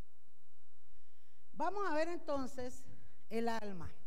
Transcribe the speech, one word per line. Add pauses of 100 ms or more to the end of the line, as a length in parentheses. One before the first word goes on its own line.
(1500)
Vamos
a
ver
entonces (440)
el
alma. (140)